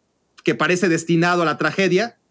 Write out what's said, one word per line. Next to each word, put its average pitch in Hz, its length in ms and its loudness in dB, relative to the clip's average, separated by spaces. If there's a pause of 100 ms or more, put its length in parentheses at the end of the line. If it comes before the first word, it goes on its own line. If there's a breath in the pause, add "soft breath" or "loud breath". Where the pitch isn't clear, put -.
(440)
que 156 100 0
parece 175 360 0
destinado 170 520 0
a 165 40 0
la 147 120 -2
tragedia, 185 640 -2 (120)